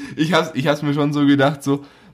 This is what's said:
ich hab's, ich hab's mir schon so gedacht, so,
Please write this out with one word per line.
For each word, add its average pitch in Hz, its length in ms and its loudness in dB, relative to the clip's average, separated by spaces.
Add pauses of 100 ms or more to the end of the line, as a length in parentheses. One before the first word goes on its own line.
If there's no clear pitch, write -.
(160)
ich 156 160 -2
hab's, 160 220 0
ich 143 140 -4
hab's 147 140 0
mir 147 120 -2
schon 147 180 0
so 143 140 0
gedacht, 139 380 2
so, 139 200 -2 (300)